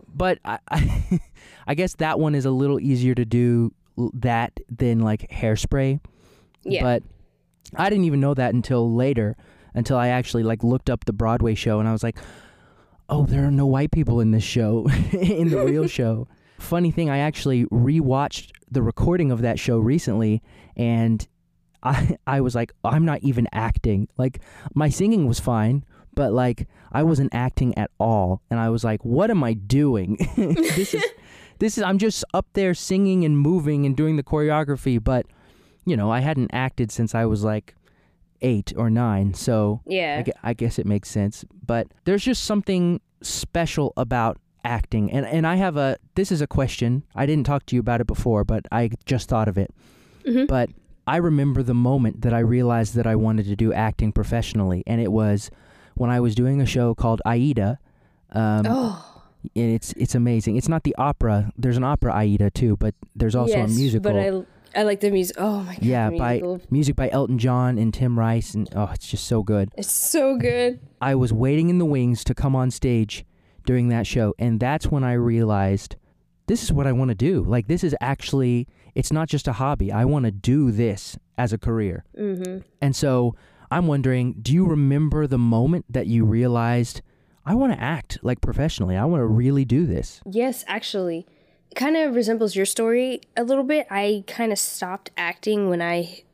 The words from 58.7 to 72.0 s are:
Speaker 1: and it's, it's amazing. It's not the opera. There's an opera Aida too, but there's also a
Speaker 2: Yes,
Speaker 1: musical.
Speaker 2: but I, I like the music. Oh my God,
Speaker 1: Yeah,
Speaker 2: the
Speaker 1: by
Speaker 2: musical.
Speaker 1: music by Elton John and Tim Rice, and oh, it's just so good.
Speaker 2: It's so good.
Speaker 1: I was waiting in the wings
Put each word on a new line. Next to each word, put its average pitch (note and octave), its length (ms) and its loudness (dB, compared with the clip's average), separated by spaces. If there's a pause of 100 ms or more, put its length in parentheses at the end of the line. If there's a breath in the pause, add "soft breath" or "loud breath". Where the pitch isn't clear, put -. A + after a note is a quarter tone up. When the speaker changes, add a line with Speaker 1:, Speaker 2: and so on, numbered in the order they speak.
Speaker 1:
and A#2 180 0
it's, - 200 -6
it's - 200 -2
amazing. A#2 420 2
It's - 120 -2
not D#3+ 160 0
the C#3+ 120 -2
opera. A2 640 0
There's A#2+ 180 0
an B2+ 80 0
opera C3+ 300 0
Aida G#2 360 2
too, G#2+ 260 2
but G#2+ 180 -2 (220)
there's A2 180 0
also A#2+ 200 2
a - 60 2
Speaker 2:
Yes, A2 160 0
Speaker 1:
musical. C3 360 2
Speaker 2:
but G3 340 0 (300)
I, G3+ 40 0
I - 40 2
like G3+ 160 0
the G#3 100 2
music. F#3 280 0
Oh G3+ 240 -2
my F3+ 120 -10
God, - 80 -8
Speaker 1:
Yeah, A2+ 280 2
Speaker 2:
the - 80 -4
Speaker 1:
by A#2+ 160 0
Speaker 2:
musical. F3 260 -4 (100)
Speaker 1:
music C#3 260 0
by C3 140 -2
Elton B2+ 280 0
John B2+ 400 0
and A2 140 0
Tim A#2+ 260 0
Rice, A2+ 360 0
and G#2+ 220 -4
oh, G2+ 160 -2
it's - 160 -8
just - 180 -6
so A2 160 0
good. G2+ 340 0
Speaker 2:
It's - 140 -8
so C4+ 460 0
good. B3 420 -2 (220)
Speaker 1:
I C3+ 160 0
was B2+ 160 2
waiting C#3+ 380 2
in F3+ 80 2
the F3 80 2
wings B2 380 0